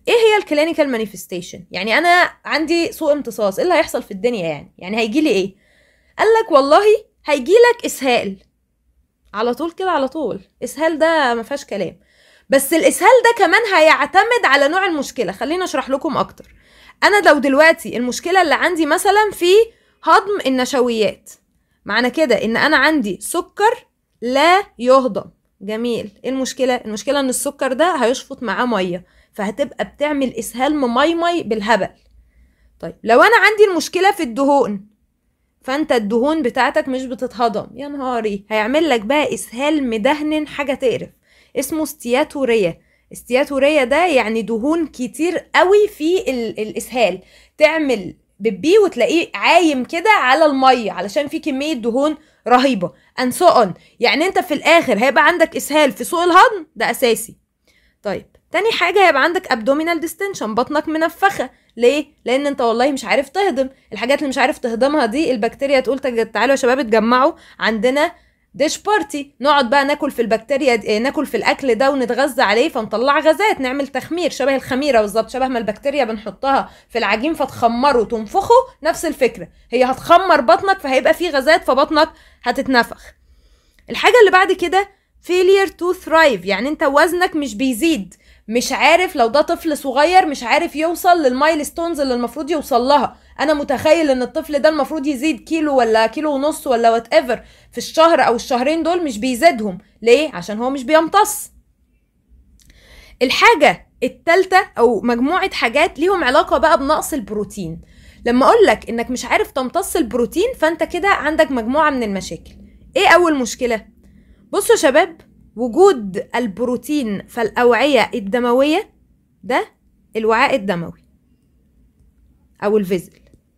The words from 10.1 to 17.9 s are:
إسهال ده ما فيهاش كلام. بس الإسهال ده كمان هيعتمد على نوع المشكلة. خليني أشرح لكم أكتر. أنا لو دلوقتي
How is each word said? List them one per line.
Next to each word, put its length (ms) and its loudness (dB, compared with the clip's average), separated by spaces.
إسهال 340 -4
ده 360 2
ما 100 -4
فيهاش 220 -10
كلام. 340 -8
بس 240 0
الإسهال 380 4
ده 220 4
كمان 160 2
هيعتمد 720 4
على 220 4
نوع 180 0
المشكلة. 460 -4
خليني 320 -4
أشرح 260 -6
لكم 280 -2
أكتر. 280 -6
أنا 260 4
لو 80 6
دلوقتي 600 2